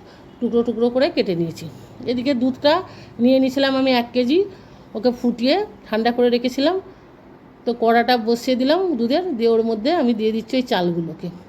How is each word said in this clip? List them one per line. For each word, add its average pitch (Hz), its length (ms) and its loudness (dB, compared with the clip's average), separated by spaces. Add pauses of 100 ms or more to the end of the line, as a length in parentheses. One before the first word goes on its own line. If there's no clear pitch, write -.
(400)
টুকরো 233 220 0
টুকরো 233 280 -2
করে 262 200 0
কেটে 202 240 0
নিয়েছি। 165 320 -4 (400)
এদিকে 254 280 -2
দুধটা 262 480 2 (360)
নিয়ে 262 200 4
নিয়েছিলাম 269 380 2
আমি 262 160 2
এক 240 200 2
কেজি, 262 320 2 (500)
ওকে 226 180 0
ফুটিয়ে 254 540 0 (240)
ঠান্ডা 226 220 0
করে 247 160 2
রেখেছিলাম। 254 520 0 (840)
তো 240 100 -2
কড়াটা 233 420 2
বসিয়ে 233 400 0
দিলাম 311 420 0
দুধের, 285 380 0
দিয়ে 226 140 2
ওর 226 120 2
মধ্যে 226 300 -2
আমি 247 220 2
দিয়ে 214 180 0
দিচ্ছি 220 240 -4
ওই 254 60 2
চালগুলোকে। 175 680 -2 (200)